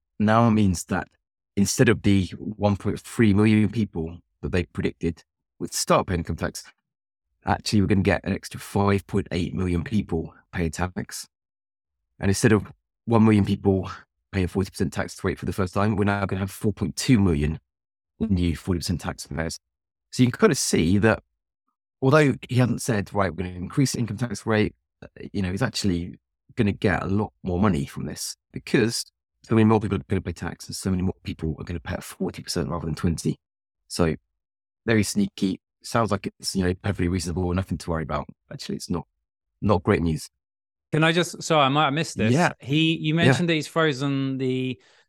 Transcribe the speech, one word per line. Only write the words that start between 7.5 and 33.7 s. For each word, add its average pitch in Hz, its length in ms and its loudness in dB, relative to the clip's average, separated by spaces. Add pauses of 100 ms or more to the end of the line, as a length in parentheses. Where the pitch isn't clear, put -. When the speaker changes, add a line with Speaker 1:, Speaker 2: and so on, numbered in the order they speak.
Speaker 1:
we're 92 60 2
gonna 98 140 2
get 90 220 0
an 90 100 -4
extra - 260 -12
five 101 460 0
point - 260 -4
eight 87 220 -4
million 87 300 -2
people 87 500 -4 (180)
paying 85 200 -2
tax. - 560 -8 (920)
And 101 120 0
instead 107 200 4
of 101 200 2 (340)
one 117 180 4
million 107 220 6
people 95 440 0 (420)
paying 95 160 0
forty 95 240 -2
percent - 200 -4
tax - 320 -8
rate 92 140 -2
for - 80 -10
the 87 80 -4
first 92 200 -4
time, 104 220 0
we're 101 100 0
now 101 200 0
gonna 95 140 -4
have 98 120 -6
four 107 220 -4
point 76 220 -6
two 123 240 4
million 78 400 2 (600)
new 90 380 0
forty 90 220 -2
percent 85 200 -4
taxpayers. 80 580 -8 (540)
So 127 120 2
you 120 80 4
can - 60 -6
kind - 140 4
of 139 60 -2
see 92 400 2
that 104 260 4 (800)
although 139 320 6 (160)
he 120 60 -2
hasn't 120 260 2
said, 104 320 -2
"Right, 98 180 0
we're 85 140 -8
gonna 90 100 -10
increase 127 380 -2
the - 60 -4
income 107 180 -4
tax 117 280 -8
rate," 107 300 2 (260)
uh, - 60 -18 (240)
you 101 100 -4
know, 90 100 -2
he's 98 100 -4
actually 90 580 -4 (360)
gonna 101 180 2
get - 300 0
a - 20 -6
lot 98 260 -2 (120)
more 90 160 -2
money 85 260 2
from - 200 -10
this - 300 -10 (160)
because - 540 0 (380)
so - 120 0
many 113 80 6
more 107 160 6
people 101 160 -2
are 95 140 -4
gonna 95 100 -2
pay 87 140 -6
tax - 340 -10
and - 80 -12
so - 140 -6
many 92 140 0
more 92 100 -2 (100)
people 80 360 -6
are - 40 -10
gonna 85 160 -8
pay - 140 -10
at - 100 -8
forty - 380 -8
percent 78 280 -4
rather 82 160 -6
than 78 100 -4
twenty. 82 420 -2 (500)